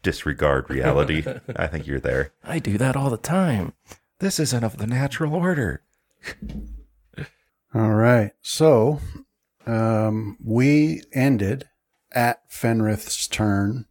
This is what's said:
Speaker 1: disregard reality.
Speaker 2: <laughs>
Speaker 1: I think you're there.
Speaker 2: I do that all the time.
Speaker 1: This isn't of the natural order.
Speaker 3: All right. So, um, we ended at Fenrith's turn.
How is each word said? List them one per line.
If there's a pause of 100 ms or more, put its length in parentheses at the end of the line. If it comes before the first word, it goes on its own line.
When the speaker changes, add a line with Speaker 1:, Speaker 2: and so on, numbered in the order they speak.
Speaker 1:
disregard
reality. (160)
Speaker 2:
<laughs>
Speaker 1:
I
think
you're
there. (140)
Speaker 2:
I
do
that
all
the
time. (480)
Speaker 1:
This
isn't
of
the
natural
order. (1900)
Speaker 3:
All
right. (120)
So, (680)
um,
we (100)
ended (440)
at
Fenrith's
turn.